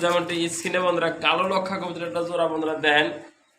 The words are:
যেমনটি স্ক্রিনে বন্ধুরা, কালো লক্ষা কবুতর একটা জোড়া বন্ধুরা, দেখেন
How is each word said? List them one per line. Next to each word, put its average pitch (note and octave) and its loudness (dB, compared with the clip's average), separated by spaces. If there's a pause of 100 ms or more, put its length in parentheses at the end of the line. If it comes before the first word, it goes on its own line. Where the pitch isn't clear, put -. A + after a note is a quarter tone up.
যেমনটি F3 2 (200)
স্ক্রিনে F3+ -2
বন্ধুরা, E3 2 (160)
কালো E3 4
লক্ষা F#3+ -2
কবুতর E3+ -6
একটা E3+ -2
জোড়া E3+ 0
বন্ধুরা, D#3 -2 (100)
দেখেন D3+ 6 (520)